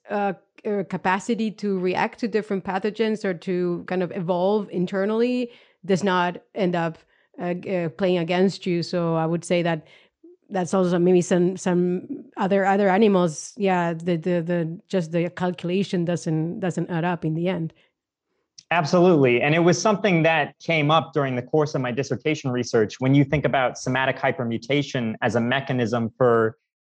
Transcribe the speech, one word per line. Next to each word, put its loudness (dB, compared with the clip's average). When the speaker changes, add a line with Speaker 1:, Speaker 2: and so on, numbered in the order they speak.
Speaker 1:
uh, -2
uh, -2
capacity -2
to -2
react -2
to -2
different -2
pathogens -4
or -2
to -4
kind -2
of -4
evolve 0
internally -2
does 0
not 0
end -2
up, -4
uh, -4
g-, -6
uh, -2
playing 0
against 0
you. 0
So -2
I 0
would -2
say 0
that -4
that's -4
also 2
maybe 6
some, 2
some -2
other, 2
other 2
animals. 2
Yeah, 0
the, -2
the, 0
the, -4
just -2
the 0
calculation -2
doesn't, -2
doesn't -4
add -2
up -2
in -2
the -2
end. -4
Speaker 2:
Absolutely. 4
And 2
it 4
was 4
something 2
that 2
came 0
up 2
during -2
the -2
course 0
of -2
my -4
dissertation -4
research. 0
When 4
you 6
think 0
about 0
somatic -2
hypermutation -2
as 0
a 2
mechanism -2
for 2